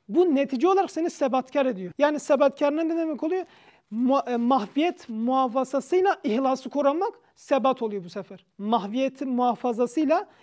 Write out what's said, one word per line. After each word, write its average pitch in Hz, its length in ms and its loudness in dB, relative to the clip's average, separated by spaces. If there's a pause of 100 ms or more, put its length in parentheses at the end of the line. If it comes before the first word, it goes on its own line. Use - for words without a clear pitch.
bu 320 260 2
netice 277 320 0
olarak 381 240 2
seni 320 180 -2
sebatkar 262 560 0
ediyor. 185 320 -4
Yani 294 220 2
sebatkar 285 560 2
ne 330 220 -2
demek 320 260 -4
oluyor? 349 220 -2 (460)
Mu-, 254 360 2
e, 247 100 -2
mahviyet 269 720 0
muhafazasıyla 262 1120 0
ihlası 262 460 -2
korumak 294 440 0 (220)
sebat 262 460 0
oluyor 208 220 -6
bu 175 60 -18
sefer. 190 360 -14 (120)
Mahviyet 226 640 -2
muhafazasıyla, 247 1080 0 (160)